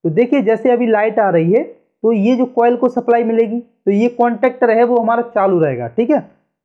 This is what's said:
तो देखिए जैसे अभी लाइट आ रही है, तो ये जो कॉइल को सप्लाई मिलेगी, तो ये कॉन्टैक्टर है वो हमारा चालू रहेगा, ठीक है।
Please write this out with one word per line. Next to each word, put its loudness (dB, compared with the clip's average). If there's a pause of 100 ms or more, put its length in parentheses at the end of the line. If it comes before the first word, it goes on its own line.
तो -2
देखिए 0
जैसे 0
अभी 0
लाइट 0
आ 2
रही 0
है, 2
तो -6
ये 0
जो 0
कॉइल 0
को 0
सप्लाई 0
मिलेगी, -2
तो -6
ये 2
कॉन्टैक्टर -2
है 4
वो 2
हमारा 0
चालू 0
रहेगा, -2
ठीक -2
है। 2 (460)